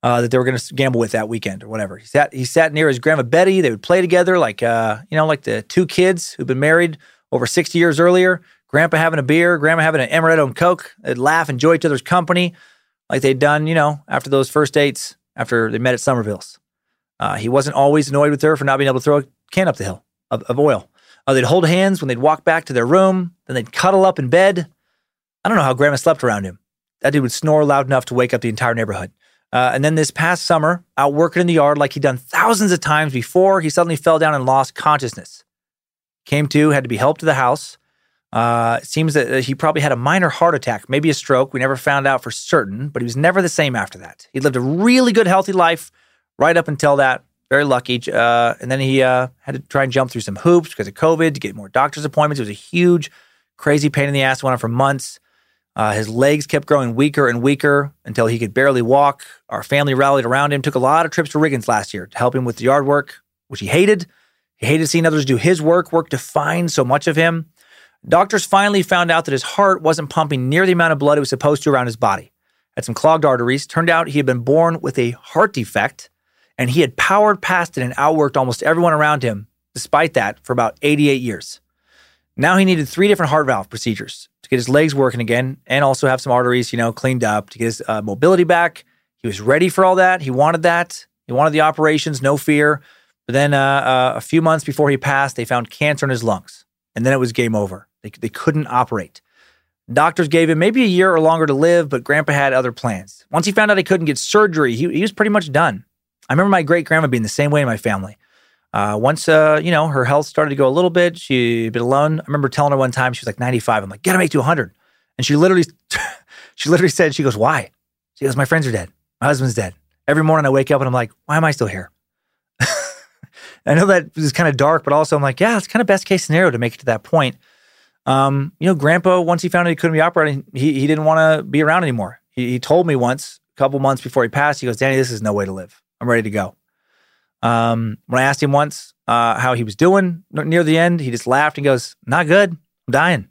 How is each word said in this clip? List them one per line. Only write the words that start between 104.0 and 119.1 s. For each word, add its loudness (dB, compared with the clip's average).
get -2
surgery, 0
he, -2
he -2
was -4
pretty -2
much -2
done. 0
I 0
remember 2
my 2
great-grandma 0
being 0
the -6
same -2
way 2
in 0
my -2
family. -6
Uh, -2
once, 0
uh, 4
you -2
know, 2
her -2
health 0
started -2
to -4
go 2
a 2
little 2
bit, 0
she'd -2
been -4
alone. 0
I -14
remember -2
telling 0
her 0
one 0
time, -2
she -12
was, -8
like, -8
"ninety-five." -2
I'm -12
like, -20
"Gotta 0
make 2
it -4
to 0
a 0
hundred." -2
And -4
she 2
literally, 4
<laughs> -12
she -8
literally 4
said, 0
she -4
goes, 0
"Why?" -2
She -6
goes, 0
"My 2
friends 0
are -2
dead. -4